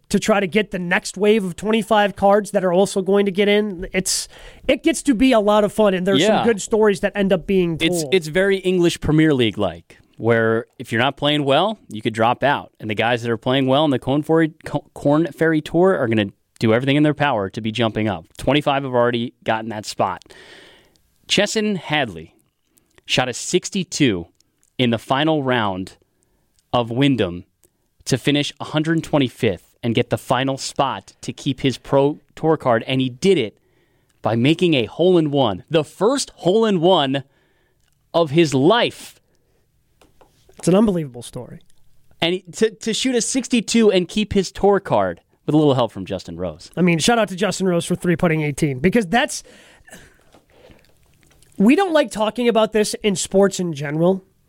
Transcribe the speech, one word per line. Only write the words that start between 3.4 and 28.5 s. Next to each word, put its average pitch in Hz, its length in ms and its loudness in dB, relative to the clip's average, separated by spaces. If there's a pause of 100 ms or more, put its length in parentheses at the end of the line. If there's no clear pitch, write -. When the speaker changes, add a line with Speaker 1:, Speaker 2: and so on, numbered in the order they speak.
Speaker 1:
in, 202 460 0
it's, - 340 -4 (400)
it 277 140 2
gets - 220 0
to 285 100 2
be 254 200 4
a 226 60 4
lot 208 240 4
of 196 80 0
fun, 208 220 2
and 180 140 -2
there's 196 140 2
Speaker 2:
Yeah. 196 180 2
Speaker 1:
some 127 80 0
good 226 160 0
stories 214 380 0
that 196 120 -2
end 196 180 0
up 180 140 0
being 175 320 0
told. 165 140 0
Speaker 2:
It's, 170 200 -4
it's 180 160 0
very 190 300 0
English 180 440 0
Premier 156 340 2
League-like, 98 640 -2 (180)
where 113 480 0 (140)
if - 120 -14
you're 113 80 0
not 139 160 0
playing 147 300 -2
well, 170 420 0
you 107 140 -12
could 113 120 -2
drop 113 300 0
out. 123 380 -2
And 107 80 -8
the 107 60 -4
guys 113 260 -2
that 117 100 -4
are 113 60 -2
playing 131 300 0
well 139 180 2
in 147 60 0
the 123 80 0
Korn 143 220 -2
Ferry, 160 300 0 (140)
Co-, - 180 -6 (100)
Korn 151 380 0
Ferry 160 300 0
Tour 180 360 2
are 135 120 -2
gonna 107 220 0 (280)
do 110 140 2
everything 131 240 2
in 151 60 4
their 151 100 2
power 127 380 -2
to 117 100 -10
be 110 100 -4
jumping 110 380 -2
up. 87 160 -6 (120)
Twenty-five 139 460 0
have 127 100 -6
already 120 400 0 (120)
gotten 110 240 -2
that 107 160 -10
spot. 95 380 -4 (1080)
Chesson 208 480 0
Hadley 113 580 -6 (720)
shot 127 240 -4
a 120 40 -6
sixty-two 147 920 -2 (520)
in 127 100 2
the 117 80 0
final 151 460 -2
round 104 520 -2 (800)
of 120 180 0
Wyndham 113 540 0 (580)
to 135 140 -2
finish 143 420 -2